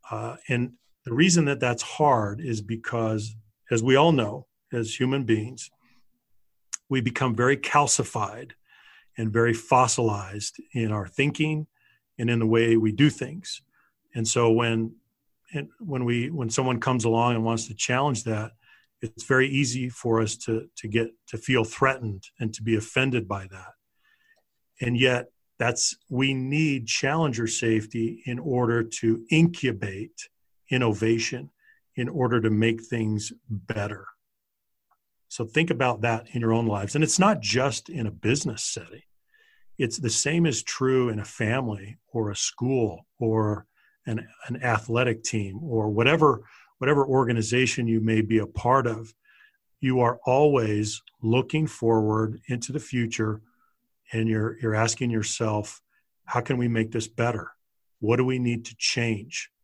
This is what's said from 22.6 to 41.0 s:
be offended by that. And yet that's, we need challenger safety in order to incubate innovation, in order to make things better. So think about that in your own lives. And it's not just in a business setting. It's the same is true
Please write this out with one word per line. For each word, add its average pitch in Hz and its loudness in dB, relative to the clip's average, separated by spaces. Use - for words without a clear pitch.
be 110 2
offended 120 -2
by 98 -8
that. - -20
And 123 0
yet 123 2
that's, 120 -2
we 135 0
need 135 0
challenger 139 0
safety 113 -2
in 123 -6
order 120 0
to 113 0
incubate 113 0
innovation, 113 0
in 123 -4
order 123 0
to 113 2
make 113 2
things 107 -4
better. 104 -6
So - -6
think 156 0
about 123 0
that 113 0
in 123 -2
your 113 4
own 117 2
lives. 101 -2
And 151 2
it's - 0
not 196 6
just 120 -2
in 139 -6
a 101 -6
business 110 -4
setting. - -10
It's 120 -2
the 123 -4
same 170 2
is 135 0
true 131 0